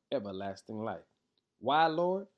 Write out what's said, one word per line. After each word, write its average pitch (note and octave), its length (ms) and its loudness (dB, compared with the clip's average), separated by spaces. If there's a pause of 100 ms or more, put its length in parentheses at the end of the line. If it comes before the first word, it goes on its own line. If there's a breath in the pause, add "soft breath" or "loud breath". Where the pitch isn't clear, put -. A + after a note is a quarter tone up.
(120)
everlasting G2+ 720 -6
life." G2 240 -6 (520)
Why, D3 280 4
Lord? F3+ 400 0 (100)